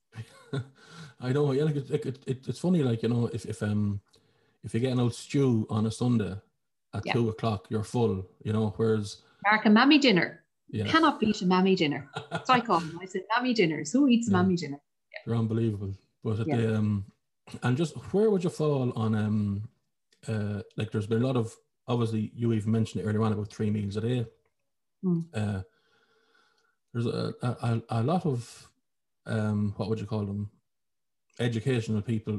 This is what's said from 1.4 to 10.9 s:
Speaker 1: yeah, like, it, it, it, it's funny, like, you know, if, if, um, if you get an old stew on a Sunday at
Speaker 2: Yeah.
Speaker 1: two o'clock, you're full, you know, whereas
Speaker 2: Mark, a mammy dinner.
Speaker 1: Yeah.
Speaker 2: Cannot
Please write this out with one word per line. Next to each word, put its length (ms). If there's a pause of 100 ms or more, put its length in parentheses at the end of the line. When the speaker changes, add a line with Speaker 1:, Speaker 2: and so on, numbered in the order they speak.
Speaker 1:
yeah, 140
like, 100
it, 160
it, 340
it, 220
it's 120
funny, 220
like, 220
you 60
know, 180
if, 180
if, 160
um, 380 (640)
if 100
you 60
get 140
an 60
old 160
stew 540
on 160
a 60
Sunday 440 (580)
at 120
Speaker 2:
Yeah. 80
Speaker 1:
two 140
o'clock, 420
you're 140
full, 420 (180)
you 100
know, 240
whereas 400 (260)
Speaker 2:
Mark, 220
a 40
mammy 300
dinner. 460 (240)
Speaker 1:
Yeah. 180
Speaker 2:
Cannot 320